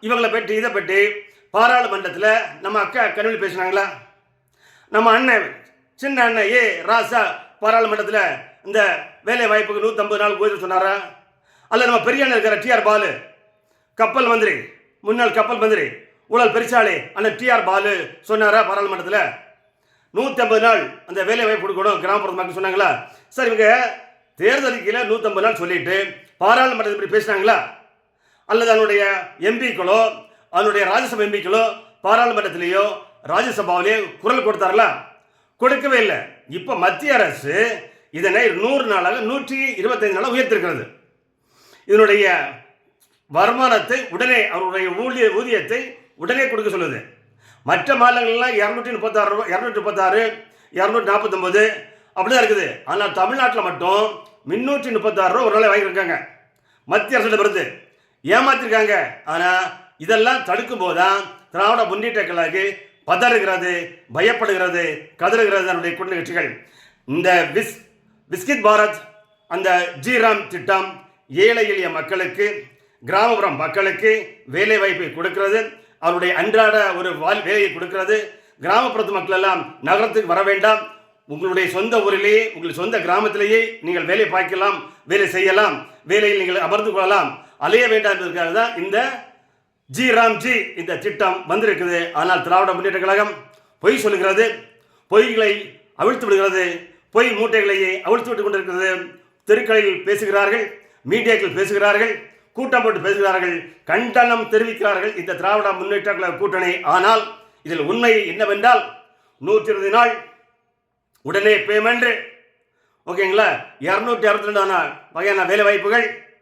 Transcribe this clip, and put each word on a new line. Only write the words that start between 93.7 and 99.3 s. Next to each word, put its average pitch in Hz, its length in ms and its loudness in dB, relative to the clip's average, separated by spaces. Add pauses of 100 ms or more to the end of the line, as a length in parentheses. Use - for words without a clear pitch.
பொய் 226 200 2
சொல்லுகிறது, 196 420 2 (640)
பொய்களை 220 380 4 (520)
அவிழ்த்து 240 260 0
விடுகிறது, 190 360 2 (520)
பொய் 247 220 4
மூட்டைகளையே 202 520 0 (160)
அவிழ்த்து 226 240 0
விட்டு 208 160 -4
கொண்டிருக்கிறது. 190 460 -2 (560)